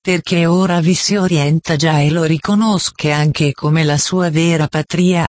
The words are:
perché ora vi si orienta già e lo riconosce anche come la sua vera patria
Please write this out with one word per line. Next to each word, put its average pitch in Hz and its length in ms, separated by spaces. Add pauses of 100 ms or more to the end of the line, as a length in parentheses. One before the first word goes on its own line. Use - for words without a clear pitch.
perché 175 440
ora 175 360
vi 170 140
si 202 220
orienta 160 600
già 156 240
e 147 100
lo 165 140
riconosce 185 880
anche 147 400
come 156 300
la 147 140
sua 180 320
vera 160 380
patria 170 680